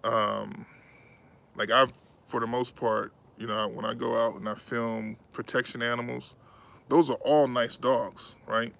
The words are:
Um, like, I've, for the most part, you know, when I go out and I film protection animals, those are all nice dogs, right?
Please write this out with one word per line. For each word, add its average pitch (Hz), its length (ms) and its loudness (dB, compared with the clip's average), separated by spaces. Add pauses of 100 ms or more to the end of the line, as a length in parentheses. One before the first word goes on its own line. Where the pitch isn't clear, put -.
Um, 104 600 -2 (880)
like, 107 160 -2
I've, 127 220 6 (340)
for 123 120 -2
the 117 80 -2
most 120 280 -2
part, 107 360 -2 (260)
you 110 100 -10
know, 107 200 -2
when 110 180 -8
I 110 80 -4
go 117 220 -2
out 117 200 0
and 101 120 -10
I 104 80 -6
film 113 640 -6 (160)
protection 123 480 -4
animals, 120 540 -4 (540)
those 151 200 6
are 127 120 0
all 147 260 6
nice 120 300 0
dogs, 120 580 -2 (120)
right? 113 320 0